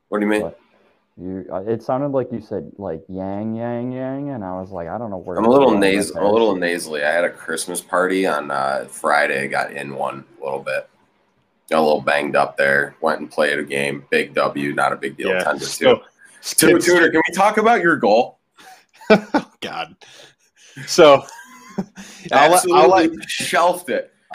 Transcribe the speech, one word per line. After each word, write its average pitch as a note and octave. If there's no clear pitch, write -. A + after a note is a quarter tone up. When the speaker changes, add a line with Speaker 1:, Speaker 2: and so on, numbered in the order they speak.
Speaker 1:
What G#2
do G#2
you G2+
mean? G#2
Speaker 2:
but -
you, F#2
uh, F#2+
it A2+
sounded C#3
like C3
you A2+
said, G#2
like, F2+
"Yang, G2
yang, A#2+
yang," C3
and A#2
I F#2
was F#2+
like, E2+
I F2+
don't A#2
know G2
where F2
Speaker 1:
I'm G2+
a A2+
Speaker 2:
you're A#2+
Speaker 1:
little C#3
Speaker 2:
going G#2
with G2
Speaker 1:
nas-, G2
I'm D#2+
a F#2
Speaker 2:
this. G2+
Speaker 1:
little A2
nasally. E2
I D2+
had F2
a E2
Christmas F2
party F#2
on, D2
uh, C2+
Friday. D2
Got C#2
in C#2
one C2+
a C2
little C#2
bit. C2+
Got D#2+
a -
little D2+
banged C#2+
up C#2+
there. C#2+
Went D2+
and D2
played D2
a D2+
game. C#2
Big D2
W. C#2+
Not C#2
a -
big C#2
deal. -
Speaker 3:
Yeah, F#2
Speaker 1:
Ten D2
to -
Speaker 3:
so, A#2
Speaker 1:
two. -
Stu-, -
Speaker 3:
kids E3+
Speaker 1:
Tudor, F3
can D#3+
we -
talk G3+
about A3
your E3+
goal? A2+
Speaker 3:
<laughs> -
Oh, -
God. E2
So, D3
<laughs> -
I'll C#3+
let, F3
I'll D#3+
let F#3
Speaker 1:
Absolutely E3
shelved F3
it. -